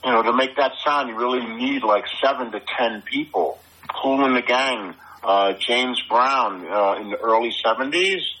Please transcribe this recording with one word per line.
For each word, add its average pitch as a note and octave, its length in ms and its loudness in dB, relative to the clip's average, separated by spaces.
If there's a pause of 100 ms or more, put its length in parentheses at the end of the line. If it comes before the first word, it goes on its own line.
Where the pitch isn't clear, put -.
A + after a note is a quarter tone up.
You C3 60 -2
know, A#2 120 4
to A#2 100 0
make C3 240 0
that C3+ 160 2 (120)
sound, D3 240 0
you A2+ 80 -8
really A#2+ 300 -2
need, B3 380 -4
like, G#3 200 2 (160)
seven B2 320 0
to G#2 80 -8 (180)
ten A2+ 240 -2
people. G2+ 560 -2 (440)
Kool C3+ 220 2
and C3 120 4
the A#2+ 60 2
Gang, B2 520 -2 (280)
uh, G2 320 4
James B2 540 -2
Brown, A#2 580 2
uh, G2+ 340 2
in G#2 100 -10
the G#2 80 -6
early A2+ 340 2 (100)
seventies. D#3+ 600 0 (180)